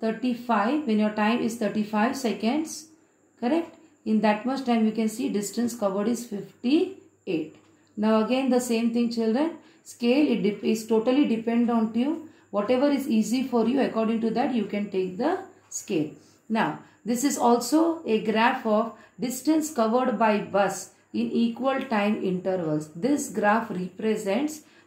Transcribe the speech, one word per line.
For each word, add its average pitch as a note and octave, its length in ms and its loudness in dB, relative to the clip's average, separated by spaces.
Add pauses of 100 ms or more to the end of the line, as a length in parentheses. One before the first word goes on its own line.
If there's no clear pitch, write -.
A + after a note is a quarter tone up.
thirty-five, A#3 880 -2
when G#3+ 140 2
your G#3+ 100 2
time A3 300 0
is A#3 160 -4
thirty-five G#3+ 600 0
seconds, A#3+ 720 -4 (540)
correct? D#4 380 -2 (260)
In A3 160 2
that G#3+ 240 2
much C4+ 220 -4
time A3+ 180 2
you A3 80 2
can A3 160 0
see B3 220 -4
distance G#3+ 440 -2
covered G3+ 340 0
is A#3+ 180 -2
fifty-eight. G3+ 1300 -4 (400)
Now A3 260 2
again B3+ 280 0
the B3 100 4
same A#3 320 0
thing, A#3 180 0
children. A#3 460 0 (260)
Scale, B3+ 500 2
it F#3 100 0
dep-, G3+ 200 0
is A3 240 0
totally A3+ 400 2
depend A#3 440 0
on A3 240 0
you. C#4 340 -2 (220)
Whatever B3 400 2
is - 180 0
easy A3+ 380 2
for A#3 200 2
you, C4 140 2
according A3 400 0
to A3+ 100 0
that C4 240 0
you G3+ 120 0
can G3+ 240 -4
take F#3 260 -4
the D#4+ 220 -2 (320)
scale. D#3 400 -4 (400)
Now F#3 300 0 (220)
this A#3+ 220 -2
is C#4 140 0
also D4+ 640 2
a A3 200 0
graph A#3 420 2
of A3 260 0 (260)
distance D4+ 540 0
covered A#3 460 2
by G#3+ 220 4
bus F#3 500 -2 (240)
in A#3 160 -2
equal A#3+ 520 0
time G#3 400 0
intervals. F3+ 720 -2
This B3 380 -2
graph G#3 400 0
represents G3+ 920 -2 (240)